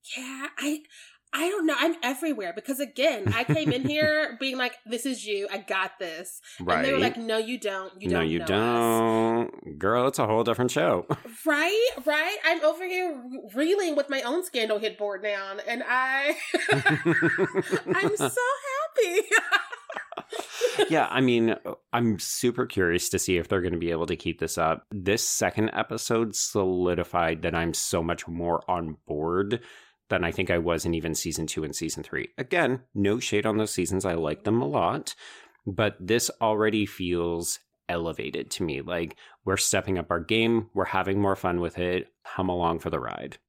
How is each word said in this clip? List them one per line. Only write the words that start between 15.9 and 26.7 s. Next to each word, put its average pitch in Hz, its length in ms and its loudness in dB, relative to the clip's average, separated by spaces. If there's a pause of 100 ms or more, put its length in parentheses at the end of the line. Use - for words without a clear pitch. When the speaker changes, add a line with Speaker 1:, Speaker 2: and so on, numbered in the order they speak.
Speaker 1:
<laughs> - 0 -
I'm 180 1400 2
Speaker 2:
<laughs> - 0 -
Speaker 1:
so - 120 0
happy. 523 1040 0
<laughs> 440 40 6 (1500)
Speaker 2:
Yeah, 294 180 4
I 123 120 2
mean, 117 340 6 (380)
I'm 117 260 2
super - 480 0
curious 87 440 2
to 95 80 0
see 90 180 2
if 82 120 0
they're 98 140 2
gonna 87 160 0
be 85 140 0
able 82 140 0
to 85 100 -2
keep - 240 -6
this 80 180 -4
up. 80 320 0
This 98 360 0
second 107 460 0
episode 113 640 0
solidified 87 1080 0